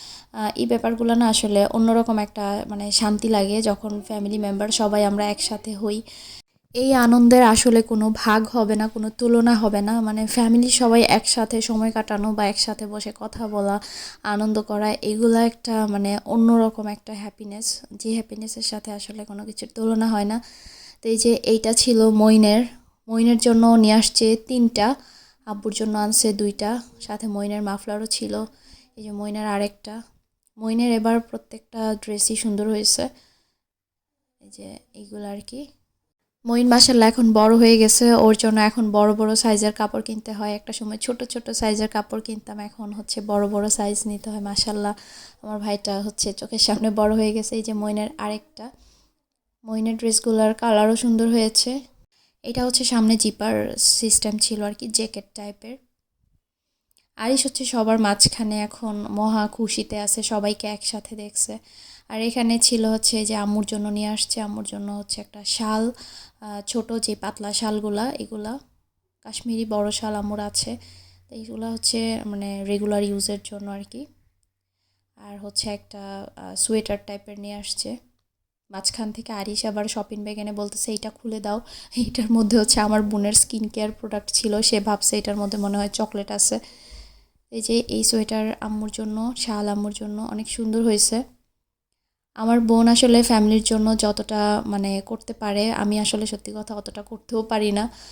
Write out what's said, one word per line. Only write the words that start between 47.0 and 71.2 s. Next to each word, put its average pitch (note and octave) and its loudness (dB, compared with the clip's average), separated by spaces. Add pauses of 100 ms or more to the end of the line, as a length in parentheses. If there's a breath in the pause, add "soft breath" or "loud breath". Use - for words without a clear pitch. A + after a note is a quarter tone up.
হয়ে G#3+ 0
গেছে। A3 -6
এই A3 -4
যে A3 -8
মইনের G#3 -4 (100)
আরেকটা, G#3+ -12 (920)
মইনের A3 -2
ড্রেসগুলোর A3 2
কালারও A3 4
সুন্দর A3+ 2
হয়েছে। A#3 2 (600)
এটা A#3+ -4
হচ্ছে B3 0
সামনে A3+ 4
জিপার G#3+ -2
সিস্টেম G#3+ 0
ছিল G#3 -4
আর G#3 -6
কি, B3 -12
জ্যাকেট A3 -6 (100)
টাইপের। G#3 -16 (1400)
আরিশ B3+ -2
হচ্ছে C4 -8
সবার A3+ 0
মাঝখানে G#3+ 0
এখন G#3 -8
মহা G#3+ 0
খুশিতে G#3+ -6
আছে, G#3 -2
সবাইকে G#3 -4
একসাথে G#3 -10
দেখছে। G#3+ -8 (500 loud breath)
আর A3 -8
এখানে A#3 0
ছিল A3+ 2
হচ্ছে A3 0
যে G#3+ -4
আম্মুর G#3 -2
জন্য G#3 -6
নিয়ে G#3 -4
আসছে, G#3+ -4
আম্মুর G#3 -8
জন্য G3+ -10
হচ্ছে G3+ -10
একটা G3+ -20
শাল, A3 -2 (480 loud breath)
আহ, G#3 -14
ছোট A3+ -6
যে A3 -4
পাতলা G#3 -10
শালগুলা, G#3+ -4
এগুলা G#3+ -10 (640)
কাশ্মীরি A3+ -6
বড় G#3 -2
শাল G#3+ -6
আম্মুর G#3 -6
আছে, G#3 -6 (520 soft breath)